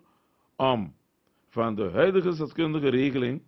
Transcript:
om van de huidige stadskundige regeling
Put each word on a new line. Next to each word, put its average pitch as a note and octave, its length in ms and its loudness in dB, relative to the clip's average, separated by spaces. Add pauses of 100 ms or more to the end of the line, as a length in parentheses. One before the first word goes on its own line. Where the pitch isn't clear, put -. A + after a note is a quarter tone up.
(560)
om A#2 400 0 (540)
van A2+ 260 -2
de G2+ 140 -2
huidige F3+ 420 2
stadskundige D#3 580 -2
regeling B2+ 580 0